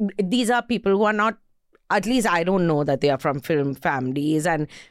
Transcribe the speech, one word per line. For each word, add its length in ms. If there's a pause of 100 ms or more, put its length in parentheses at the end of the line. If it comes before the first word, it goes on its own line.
(220)
these 280
are 120
people 300
who 140
are 80
not, 240 (520)
at 160
least 220
I 160
don't 240
know 160
that 160
they 100
are 80
from 220
film 360
families. 720
And 220 (240)